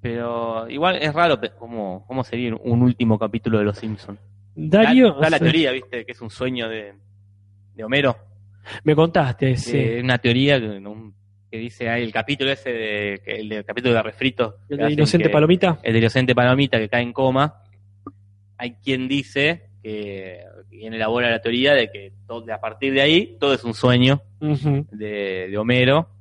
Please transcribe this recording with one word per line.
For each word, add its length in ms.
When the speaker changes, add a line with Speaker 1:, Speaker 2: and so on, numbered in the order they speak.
Speaker 1:
Pero 680
igual 320
es 120
raro 260
pe-, 180
cómo, 500
cómo 160
sería 320
un 280
último 340
capítulo 420
de 60
Los 120
Simpsons. 420
Speaker 2:
Darío, 580
Speaker 1:
Da, 80
da 100
la 60
Speaker 2:
sí. 60
Speaker 1:
teoría, 280
¿viste? 340
Que 60
es 100
un 80
sueño 400
de, 240
de 100
Homero. 320
Speaker 2:
Me 120
contaste, 560
Speaker 1:
Eh, 60
Speaker 2:
sí. 460
Speaker 1:
una 140
teoría 420
que, 80
un, 480
que 80
dice, 320
ah, 80
el 140
capítulo 400
ese 200
de, 520
que 160
el 100
de, 140
capítulo 320
de 80
refrito 540
Speaker 2:
¿El 0
Speaker 1:
que 100
Speaker 2:
de 60
Speaker 1:
hacen 160
Speaker 2:
Inocente 260
Speaker 1:
que 40
Speaker 2:
Palomita? 540
Speaker 1:
El 100
de 60
Inocente 360
Palomita, 420
que 120
cae 140
en 100
coma. 480
Hay 180
quien 320
dice 640
que, 600
quien 240
elabora 380
la 100
teoría 320
de 180
que 220
to-, 140
de, 120
a 60
partir 340
de 80
ahí 380
todo 140
es 100
un 100
sueño 480
Speaker 2:
Ujú. 500
Speaker 1:
de, 580
de 80
Homero 520